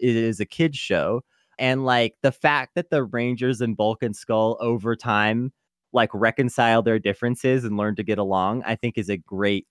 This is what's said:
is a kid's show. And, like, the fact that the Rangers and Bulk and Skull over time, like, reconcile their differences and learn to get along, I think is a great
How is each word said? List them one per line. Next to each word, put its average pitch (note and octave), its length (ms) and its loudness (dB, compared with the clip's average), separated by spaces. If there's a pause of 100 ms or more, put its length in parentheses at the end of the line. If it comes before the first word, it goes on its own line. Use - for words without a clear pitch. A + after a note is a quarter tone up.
is A2+ 380 0
a G#2 60 -4
kid's D3+ 320 -2
show. F#2+ 460 -2 (340)
And, C3 280 0
like, A#2+ 380 2
the C3+ 80 2
fact D3 440 0
that F3 140 -4
the C#3+ 140 2
Rangers A#2+ 580 -2
and A2+ 140 -2
Bulk G#2+ 260 0
and G#2+ 140 -4
Skull A2 460 0
over A#2 340 -2
time, A2+ 560 0 (400)
like, A#2 220 2
reconcile A#2 680 2
their A2 180 2
differences A#2+ 640 -2
and G#2 100 -4
learn G#2 220 -2
to G#2+ 60 -4
get G2+ 140 -2
along, G2 460 0
I A2 120 -4
think A#2 220 -6
is G2 120 -4
a G2+ 80 -2
great G2 540 -2